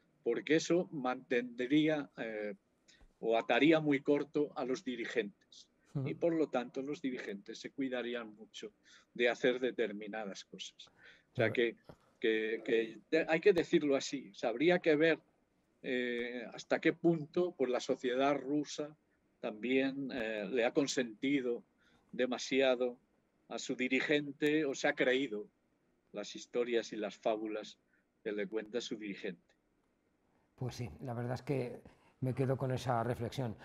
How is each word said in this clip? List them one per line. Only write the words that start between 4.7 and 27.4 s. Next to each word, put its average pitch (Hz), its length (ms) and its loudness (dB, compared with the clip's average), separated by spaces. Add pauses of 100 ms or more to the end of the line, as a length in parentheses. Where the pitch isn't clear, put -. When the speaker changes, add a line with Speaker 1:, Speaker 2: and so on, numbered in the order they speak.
Speaker 1:
dirigentes. 117 840 -6 (260)
Speaker 2:
Ujú. 135 140 -4
Speaker 1:
Y 156 80 -4
por 170 180 0
lo 160 160 0
tanto, 123 320 -4
los 143 200 -6
dirigentes 113 580 -8
se - 120 -12
cuidarían 120 640 -6
mucho 107 360 -16 (420)
de 120 160 4
hacer 123 300 2
determinadas 107 840 -4
cosas. - 420 -16
O - 480 -20
sea, 110 160 2
Speaker 2:
Claro. - 20 -6
Speaker 1:
que, 117 220 0 (440)
que, 110 460 0
que 113 340 2 (120)
de-, 160 180 4
hay 165 100 4
que 202 140 8
decirlo 147 420 4
así. 135 360 -4
O - 40 -20
sea, 127 140 -2
habría 160 300 4
que 160 160 4
ver, 156 240 4 (600)
eh, 123 720 -4
hasta - 260 -2
qué 160 140 2
punto, 170 640 0
pues, 127 140 0
la 120 80 0
sociedad 131 580 0
rusa 147 580 -4 (440)
también, 131 720 -2
eh, 110 400 -4
le 120 140 2
ha 127 80 2
consentido 127 880 0 (480)
demasiado 123 840 2 (500)
a 117 120 -10
su - 160 -6
dirigente 147 920 0
o 139 100 -2
se 151 120 -2
ha 147 60 2
creído 127 540 0 (640)
las 104 240 -10
historias 120 560 -2
y 113 60 -8
las 104 180 -4
fábulas 107 640 -4 (460)